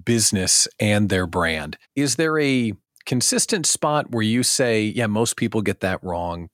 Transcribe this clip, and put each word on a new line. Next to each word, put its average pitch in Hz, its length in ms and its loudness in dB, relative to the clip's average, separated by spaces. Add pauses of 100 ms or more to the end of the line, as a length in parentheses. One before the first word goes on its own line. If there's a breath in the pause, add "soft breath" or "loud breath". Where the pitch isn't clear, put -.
business 107 640 2 (100)
and 104 300 2
their 92 180 0
brand, 82 520 -4 (180 soft breath)
is 135 200 0
there 160 220 0
a 127 340 2 (340)
consistent 165 600 0
spot 151 440 0
where 117 120 0
you 113 200 2
say, 117 400 2
"Yeah, 110 240 -2
most 107 300 0
people 113 260 -2
get 95 180 -2
that 92 220 -2
wrong"? 87 520 -6